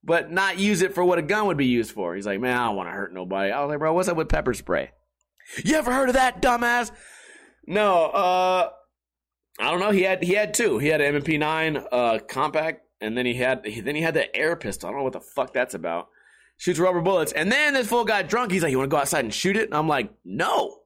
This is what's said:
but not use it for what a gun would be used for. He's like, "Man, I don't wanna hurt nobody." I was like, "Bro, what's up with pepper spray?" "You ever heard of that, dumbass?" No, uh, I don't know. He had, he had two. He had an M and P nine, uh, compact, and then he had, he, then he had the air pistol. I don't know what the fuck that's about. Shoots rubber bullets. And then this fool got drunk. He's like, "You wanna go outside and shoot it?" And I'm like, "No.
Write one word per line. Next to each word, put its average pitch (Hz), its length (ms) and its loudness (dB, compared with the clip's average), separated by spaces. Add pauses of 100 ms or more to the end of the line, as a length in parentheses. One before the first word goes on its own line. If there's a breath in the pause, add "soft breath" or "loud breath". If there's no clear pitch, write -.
but 156 260 0
not 185 280 0
use 196 240 2
it 185 100 0
for 175 100 0
what 180 140 4
a 165 60 -2
gun 202 240 0
would 165 100 0
be 139 80 2
used 120 260 2
for. 90 240 -6
He's 101 120 -8
like, 98 120 -2
"Man, 123 160 0
I 120 120 0
don't 104 80 -2
wanna 90 160 -6
hurt 98 220 -8
nobody." 95 380 -2
I 131 100 -2
was 143 80 -2
like, 147 100 -4
"Bro, 160 140 0
what's 180 140 0
up 175 80 -2
with 156 140 -4
pepper 131 240 0
spray?" 78 380 -4 (720 loud breath)
"You 262 120 2
ever 247 160 0
heard 262 180 2
of 254 60 0
that, 247 260 2
dumbass?" 240 500 2 (760 loud breath)
No, 190 400 4
uh, 185 640 2 (880)
I 123 120 0
don't 180 80 0
know. 202 100 2
He 196 140 4
had, 185 180 0
he 175 120 0
had 208 200 0
two. 180 240 2
He 147 120 0
had 156 120 2
an 143 60 4
M 147 80 0
and 143 100 -2
P 156 120 0
nine, 156 540 0
uh, 117 280 2
compact, 151 680 -2 (160)
and 110 160 -4
then 123 80 0
he 120 80 0
had, 123 320 0
he, 107 160 -8
then 139 140 -4
he 156 60 -2
had 165 120 0
the 143 220 0
air 160 200 0
pistol. 101 320 -8
I 98 40 -8
don't 135 80 -6
know 139 60 -4
what 127 80 -2
the - 80 -12
fuck - 320 -6
that's 127 200 -2
about. 85 360 -6 (480 soft breath)
Shoots 165 220 -2
rubber 175 220 2
bullets. 175 300 0
And 170 200 0
then 285 220 2
this 254 140 0
fool 240 180 0
got 196 240 0
drunk. 226 220 0
He's 185 100 2
like, 160 100 0
"You 131 60 2
wanna 139 120 0
go 151 80 2
outside 139 280 0
and 104 80 -6
shoot 196 240 0
it?" 220 80 2
And - 100 -8
I'm 156 120 0
like, 131 240 0 (120)
"No. 117 640 -2